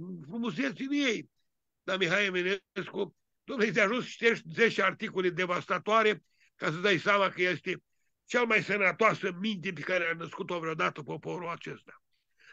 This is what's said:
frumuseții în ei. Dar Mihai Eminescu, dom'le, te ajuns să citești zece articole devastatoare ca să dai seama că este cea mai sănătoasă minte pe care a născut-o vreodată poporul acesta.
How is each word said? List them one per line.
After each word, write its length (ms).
frumuseții 580
în 60
ei. 380
Dar 140
Mihai 280
Eminescu, 880
dom'le, 300
te 80
ajuns 220
să 60
citești 440
zece 300
articole 460
devastatoare 960
ca 160
să 60
dai 200
seama 320
că 120
este 420
cea 180
mai 200
sănătoasă 760
minte 340
pe 80
care 240
a 80
născut-o 460
vreodată 440
poporul 460
acesta. 540